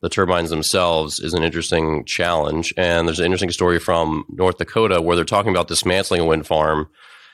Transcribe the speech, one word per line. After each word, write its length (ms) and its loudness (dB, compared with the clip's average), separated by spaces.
the 80 -4
turbines 400 0
themselves 680 0
is 140 -6
an 100 0
interesting 600 0
challenge. 720 -2
And 300 2
there's 120 -4
an 60 2
interesting 260 0
story 280 2
from 500 -2
North 300 0
Dakota 420 0
where 140 2
they're 100 2
talking 260 0
about 160 0
dismantling 540 0
a 40 2
wind 200 2
farm. 420 0